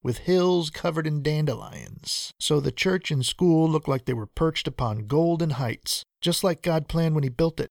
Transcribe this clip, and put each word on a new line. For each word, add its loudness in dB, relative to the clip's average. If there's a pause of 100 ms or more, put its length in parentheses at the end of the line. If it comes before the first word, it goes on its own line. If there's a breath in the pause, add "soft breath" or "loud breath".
with -2
hills 2
covered -2
in -2
dandelions. -4
So 2
the 0
church 0
and 0
school 4
looked 0
like -2
they -2
were -6
perched -2
upon -4
golden 2
heights, -4 (180)
just 0
like 0
God 0
planned 0
when 2
he 0
built 0
it. -4